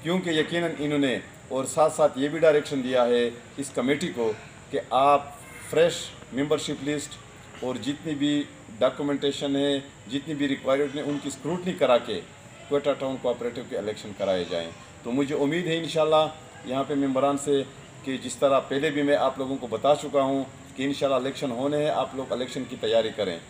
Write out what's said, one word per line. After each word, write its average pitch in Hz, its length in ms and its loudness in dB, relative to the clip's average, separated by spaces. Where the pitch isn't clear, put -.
क्योंकि 170 360 0
यकीनन 165 320 0
इन्होंने, 143 400 2
और 131 140 -2
साथ 156 240 4
साथ 156 280 4
ये 143 120 0
भी 160 100 -4
direction 147 420 4
दिया 123 220 2
है 120 300 2
इस 139 100 -6
committee 143 380 0
को 117 260 -2
कि 135 60 -2
आप 139 460 4
fresh 165 380 2
membership 147 500 -2
list 143 280 -4
और 123 140 -4
जितनी 143 380 -4
भी 143 320 0
documentation 139 760 0
है, 139 280 2
जितनी 143 260 -4
भी 139 120 0
रिक्वायरमेंट 135 480 0
है, 147 80 -4
उनकी 143 280 -4
scrutiny 175 420 -4
करा 127 240 4
के 117 180 -2
क्वेटा 143 240 2
Town 131 240 -4
Cooperative 120 520 -4
के 123 60 -8
election 104 440 -6
कराए 95 260 2
जाएँ। 82 260 -4
तो 117 80 -6
मुझे 139 240 0
उम्मीद 151 300 0
है 165 180 0
इंशाल्लाह 156 460 4
यहाँ 131 140 0
पे 143 120 -2
मेंबरान 139 420 2
से 139 260 2
कि 135 120 -4
जिस 120 220 -8
तरह 135 200 6
पहले 139 320 -2
भी 143 120 0
मैं 143 140 4
आप 131 220 0
लोगों 135 180 -4
को 131 100 -8
बता 113 280 4
चुका 143 260 0
हूँ 135 260 0
कि 131 60 -2
इंशाल्लाह 139 360 0
election 131 320 -4
होने 139 260 -2
हैं, 147 140 0
आप - 240 -2
लोग 131 180 -6
election 123 300 -6
की 120 120 -10
तैयारी 113 340 2
करें। 92 400 -4